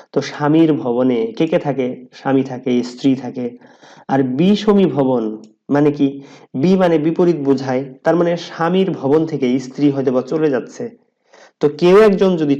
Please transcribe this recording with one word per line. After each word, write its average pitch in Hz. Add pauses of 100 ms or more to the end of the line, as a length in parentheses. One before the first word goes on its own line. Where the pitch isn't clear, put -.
(140)
তো 135 (100)
স্বামীর 156 (120)
ভবনে 123 (180)
কে 165
কে 175
থাকে? 127 (320)
স্বামী 135
থাকে, 123 (200)
স্ত্রী 139 (120)
থাকে। 123 (680)
আর 135 (220)
বিষমীভবন 170 (520)
মানে 147
কি? 143 (540)
বি 180 (100)
মানে 170 (100)
বিপরীত 165
বোঝায়, 131 (200)
তার 165
মানে 170 (160)
স্বামীর 180 (100)
ভবন 143 (100)
থেকে 135 (200)
স্ত্রী 147
হয়তো 135
বা 123 (100)
চলে 156
যাচ্ছে। 120 (760)
তো - (160)
কেউ 180 (100)
একজন 190 (100)
যদি 143